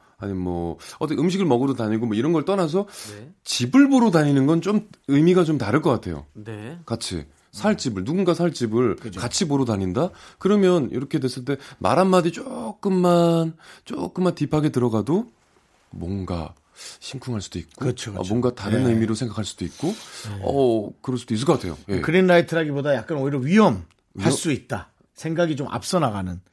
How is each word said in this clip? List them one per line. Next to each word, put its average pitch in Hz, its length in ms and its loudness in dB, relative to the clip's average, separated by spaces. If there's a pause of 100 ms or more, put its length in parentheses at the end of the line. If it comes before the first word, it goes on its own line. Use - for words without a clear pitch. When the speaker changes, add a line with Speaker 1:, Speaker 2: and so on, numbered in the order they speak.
(180)
Speaker 1:
아니면 98 240 -6
뭐 87 360 -4 (220)
어디 147 140 -4
음식을 180 320 0
먹으러 135 300 2
다니고 110 320 -2
뭐 104 80 -2
이런 135 180 0
걸 151 120 0
떠나서 190 420 0 (280)
Speaker 2:
네. 120 160 -20 (140)
Speaker 1:
집을 233 440 4
보러 240 220 6
다니는 143 360 4
건 165 140 4
좀 208 280 0 (180)
의미가 165 380 6
좀 156 120 0
다를 113 240 0
것 151 100 2
같아요. 82 420 -4
Speaker 2:
네. 110 520 -14
Speaker 1:
같이 92 400 -6 (260)
살 208 260 0
집을, 98 260 -4
누군가 170 320 0
살 170 180 0
집을 113 440 0
Speaker 3:
그죠. 95 220 -12
Speaker 1:
같이 120 280 -4
보러 139 180 0
다닌다? 104 440 0 (280)
그러면 185 540 2
이렇게 139 280 -4
됐을 127 260 -4
때 139 120 -4 (220)
말 113 180 2
한마디 185 340 4
조금만, 175 1200 0 (300)
조금만 180 500 -2
딥하게 151 340 0
들어가도 123 560 0 (640)
뭔가 87 640 -6 (460)
심쿵할 123 420 -8
수도 - 160 -12
있고, - 220 -12
Speaker 3:
그렇죠, 123 320 -6
그렇죠. 95 160 -6
Speaker 1:
아, - 40 -10
뭔가 120 220 0
다른 110 300 0
Speaker 3:
네. 123 80 2
Speaker 1:
의미로 110 240 2
생각할 110 300 -6
수도 - 200 -8
있고, - 220 -6
Speaker 3:
네. 110 560 -8
Speaker 1:
어, 117 480 2 (100)
그럴 127 160 -4
수도 120 160 -6
있을 110 140 0
것 170 60 4
같아요. 87 220 -2 (140)
예. 98 120 -2
Speaker 3:
그린라이트라기보다 165 920 2
약간 135 240 -4
오히려 139 220 -2
위험할 143 440 4 (300)
Speaker 1:
위험? 101 180 0
Speaker 3:
수 151 200 -2
있다. 110 400 -6 (240)
생각이 160 400 -2
좀 131 160 -6
앞서 120 280 -4
나가는. 98 400 -2 (140)